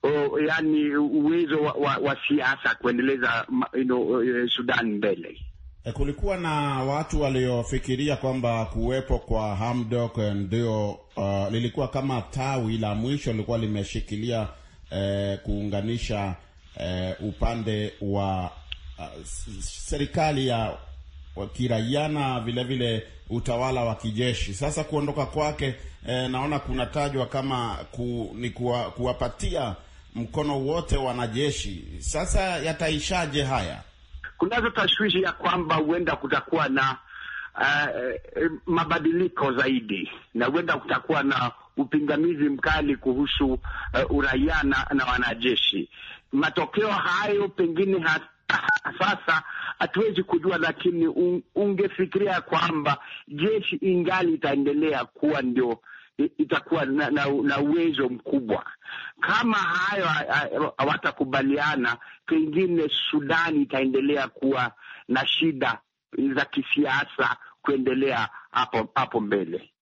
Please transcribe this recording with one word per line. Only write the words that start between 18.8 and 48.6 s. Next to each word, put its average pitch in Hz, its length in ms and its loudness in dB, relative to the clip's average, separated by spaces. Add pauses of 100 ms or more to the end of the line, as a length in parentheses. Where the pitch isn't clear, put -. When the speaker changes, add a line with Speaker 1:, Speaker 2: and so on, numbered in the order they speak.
Speaker 2:
uh, 87 220 -14
s-, - 680 -10
serikali 143 580 0
ya, 113 300 0 (580)
wa 98 120 -6
kiraia 123 600 0
na 135 320 -2
vile 117 240 -4
vile 120 400 -2 (260)
utawala 123 540 0
wa 113 120 -2
kijeshi. 113 580 -2
Sasa 147 300 -2
kuondoka 147 420 -2
kwake, 147 500 -2 (320)
eh, 127 220 -2
naona 135 300 -2
kunatajwa 135 680 -2
kama 127 500 -2 (160)
ku-, 120 440 -4
ni 120 140 -4
kuwa-, 120 420 -2
kuwapatia 123 840 -2 (400)
mkono 139 440 -2
wote 156 380 0
wanajeshi. 123 880 -2 (120)
Sasa 185 420 0
yataishaje 160 1000 0
haya? 110 400 -2 (540)
Speaker 1:
Kunazo 226 320 0
tashwishi 196 520 2
ya 170 100 0
kwamba 175 440 0
huenda 160 400 2
kutakuwa 143 540 0
na, 135 280 2 (640)
eh, 143 920 0 (140)
mabadiliko 165 880 2
zaidi, 117 580 0 (220)
na 120 120 2
huenda 165 320 0
kutakuwa 143 460 0
na 127 280 2 (260)
upingamizi 147 720 2
mkali 147 460 2
kuhusu, 131 640 2 (340)
eh, 127 180 4
uraia 143 520 2
na, 135 300 2
na 135 120 2
wanajeshi. 120 840 2 (420)
Matokeo 160 600 2
hayo 202 560 2
pengine 185 520 2
ha-, 160 200 2 (800)